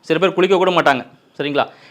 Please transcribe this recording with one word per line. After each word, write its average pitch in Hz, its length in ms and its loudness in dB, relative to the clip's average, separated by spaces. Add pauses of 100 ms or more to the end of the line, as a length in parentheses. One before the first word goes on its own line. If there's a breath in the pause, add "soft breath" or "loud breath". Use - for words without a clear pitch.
சில 160 180 -4
பேர் 175 160 0
குளிக்க 180 220 2
கூட 185 140 0
மாட்டாங்க. 143 360 0 (320)
சரிங்களா? 143 300 -4 (220 loud breath)